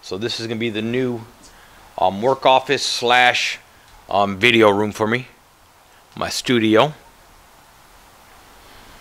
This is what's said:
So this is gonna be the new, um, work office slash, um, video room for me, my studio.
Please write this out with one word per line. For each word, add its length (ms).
So 160
this 220
is 80
gonna 120
be 100
the 120
new, 400
um, 240
work 240
office 400
slash, 720
um, 280
video 320
room 220
for 160
me, 200
my 140
studio. 640